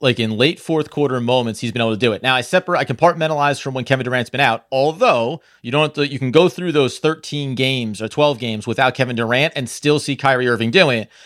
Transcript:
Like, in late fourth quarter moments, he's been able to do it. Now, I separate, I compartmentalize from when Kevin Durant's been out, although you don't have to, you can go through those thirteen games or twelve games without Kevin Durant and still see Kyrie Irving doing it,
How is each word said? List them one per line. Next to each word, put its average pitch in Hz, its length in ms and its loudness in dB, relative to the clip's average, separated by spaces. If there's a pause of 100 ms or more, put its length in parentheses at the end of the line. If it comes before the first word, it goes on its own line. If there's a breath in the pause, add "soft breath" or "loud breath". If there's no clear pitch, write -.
Like, 127 180 2
in 110 120 -2
late 123 280 0
fourth 156 300 -2
quarter 131 320 0
moments, 120 400 0
he's 117 100 -4
been 117 100 -2
able 113 120 0
to 107 40 -4
do 113 140 2
it. 98 100 -4
Now, 131 140 2
I 127 60 0
separate, 180 360 0
I 135 60 2
compartmentalize 151 800 -2
from 135 120 -8
when 127 120 -4
Kevin 131 180 0
Durant's 123 260 -2
been 131 120 -2
out, 117 280 0
although 151 720 0 (220 soft breath)
you 120 100 -12
don't 147 120 2
have 147 100 -2
to, 147 120 -2
you 139 140 -6
can 131 100 -2
go 165 200 6
through 180 240 -6
those 135 260 0
thirteen 147 560 -4
games 120 460 -2
or 110 80 -6
twelve 147 280 2
games 110 300 -6
without 127 260 0
Kevin 127 220 -2
Durant 120 400 0
and 131 140 -6
still 147 280 0
see 143 200 -4
Kyrie 127 320 2
Irving 117 220 0
doing 135 320 4
it, 107 60 -20 (160 loud breath)